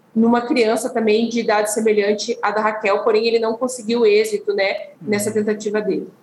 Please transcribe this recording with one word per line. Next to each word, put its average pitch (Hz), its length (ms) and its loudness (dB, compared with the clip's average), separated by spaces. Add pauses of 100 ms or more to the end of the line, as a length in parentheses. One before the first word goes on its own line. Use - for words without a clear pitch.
(160)
numa 233 260 4
criança 240 480 0
também 226 400 2
de 233 100 -2
idade 214 320 0
semelhante 214 680 0
à - 100 0
da 214 100 -2
Raquel, 214 420 0
porém 220 240 2
ele 226 120 2
não 226 160 0
conseguiu 240 500 -2
êxito, 208 480 2
né, 196 360 -2 (120)
nessa 208 300 -2
tentativa 214 480 -2
dele. - 300 -4 (140)